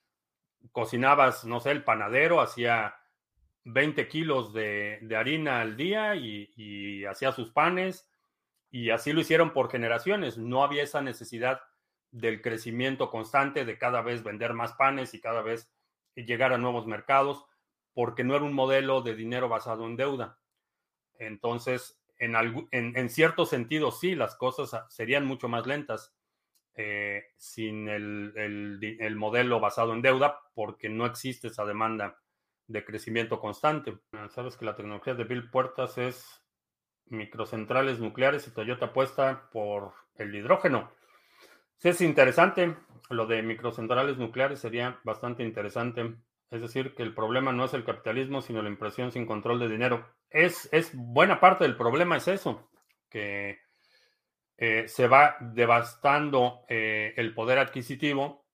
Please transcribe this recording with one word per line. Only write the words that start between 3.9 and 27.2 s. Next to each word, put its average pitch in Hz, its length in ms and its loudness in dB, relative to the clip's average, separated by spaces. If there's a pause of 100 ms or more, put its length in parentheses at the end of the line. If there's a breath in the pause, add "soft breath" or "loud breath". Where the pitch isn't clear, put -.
kilos 139 440 -2
de, 104 500 -4
de 110 140 -4
harina 135 440 0
al 110 160 -4
día 208 400 -2
y, 104 380 -10
y 101 520 -10
hacía 131 260 -2
sus 113 180 -8
panes, 180 580 0 (640)
y 117 200 -2
así 117 220 0
lo 160 80 2
hicieron 160 320 4
por 127 180 0
generaciones. 120 680 -2
No 123 240 0
había 143 200 0
esa 147 180 -4
necesidad 120 600 -4 (500)
del 113 320 -4
crecimiento 123 680 -2
constante, 139 540 0
de 110 140 -6
cada 123 220 0
vez 117 220 -4
vender 110 300 -6
más 117 220 -6
panes 135 400 0
y 110 60 -16
cada 113 220 -4
vez 113 300 -6 (420)
llegar 120 380 0
a 123 60 2
nuevos 120 280 -2
mercados, 135 580 2 (480)
porque 120 300 -2
no 131 140 2
era 143 80 2
un 143 80 -2
modelo 135 500 2
de 113 140 -4
dinero 120 320 -2
basado 113 380 -4
en 113 100 -8
deuda. 131 420 -4 (800)
Entonces, 120 840 -4 (180)
en 117 160 -2
algu-, 117 360 0
en, 120 260 -4
en 127 120 -2
cierto 160 380 2
sentido, 139 440 -2
sí, 180 240 -4
las 120 220 -4
cosas 127 380 -4
a-, 110 160 -10
serían 131 340 -2
mucho 131 240 -6
más 117 180 -4
lentas, 135 480 -8 (600)
eh, 104 480 -6 (120)